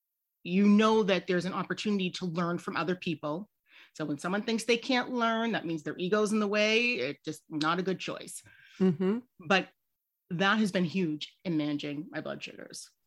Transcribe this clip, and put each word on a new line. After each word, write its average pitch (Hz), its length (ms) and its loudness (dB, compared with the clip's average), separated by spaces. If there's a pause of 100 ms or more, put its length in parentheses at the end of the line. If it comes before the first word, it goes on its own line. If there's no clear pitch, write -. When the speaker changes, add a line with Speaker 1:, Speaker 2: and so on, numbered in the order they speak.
(420)
Speaker 1:
you 185 240 4
know 220 360 6
that 185 240 0
there's 180 180 0
an 180 80 -4
opportunity 190 600 -2
to - 120 -8
learn 175 320 -2
from 175 200 -8
other 165 200 -2
people. 165 500 -6 (460)
So 156 140 -6
when 143 120 -4
someone 190 220 -2
thinks 226 240 -2
they 233 140 2
can't 247 340 -2
learn, 226 400 0
that 160 140 -4
means 165 160 -4
their 151 160 -8
ego's 202 340 2
in 220 80 2
the 208 80 2
way. 220 440 2
It's 139 340 -4
just 151 240 -8
not 156 280 0
a 185 40 -2
good 180 160 -2
choice. - 440 -10 (380)
Speaker 2:
Mm-hmm. 190 380 2 (200)
Speaker 1:
But 185 300 2 (640)
that 196 280 2
has 208 140 2
been 185 120 2
huge 156 480 -2 (120)
in 170 120 0
managing 147 540 -4
my 156 100 -8
blood 147 220 -8
sugars. - 480 -14 (160)